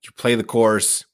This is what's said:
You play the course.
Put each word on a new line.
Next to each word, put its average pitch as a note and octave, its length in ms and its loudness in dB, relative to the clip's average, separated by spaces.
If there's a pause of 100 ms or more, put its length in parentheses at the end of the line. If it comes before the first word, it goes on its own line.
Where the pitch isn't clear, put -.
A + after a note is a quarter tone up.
You - 140 -20
play A#2+ 180 0
the A2+ 100 -2
course. A2 680 0